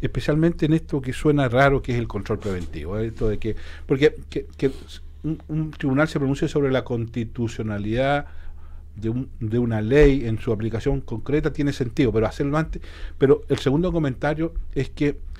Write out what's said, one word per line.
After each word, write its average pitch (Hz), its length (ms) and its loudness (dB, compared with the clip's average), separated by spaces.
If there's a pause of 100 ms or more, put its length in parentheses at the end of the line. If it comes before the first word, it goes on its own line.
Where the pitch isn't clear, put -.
especialmente 160 680 2
en 151 60 4
esto 160 280 0
que 127 120 -6
suena 143 360 2
raro, 135 340 6
que 127 100 -4
es 120 60 2
el 117 80 0
control 104 320 -4
preventivo, 85 600 -4
¿eh? 110 100 0
Esto 113 200 0
de 107 100 2
que, 107 180 -2 (300)
porque 143 300 4 (140)
que, - 160 -6 (100)
que 135 140 0 (540)
un, 156 240 -4
un 156 240 -4
tribunal 143 360 0
se 160 100 -4
pronuncie 139 300 0
sobre 143 220 2
la 127 140 2
constitucionalidad 117 1400 -2 (680)
de 107 120 -4
un, 127 200 -2 (120)
de 110 180 0
una 113 220 2
ley 135 460 6
en 110 120 0
su 120 140 -2
aplicación 110 480 0
concreta 139 520 -2
tiene 143 200 0
sentido, 123 400 2
pero 110 140 4
hacerlo 143 300 -2
antes. - 260 -2 (360)
Pero 139 300 6
el 123 100 2
segundo 165 340 2
comentario 156 600 0 (200)
es 135 160 -2
que 147 280 0 (220)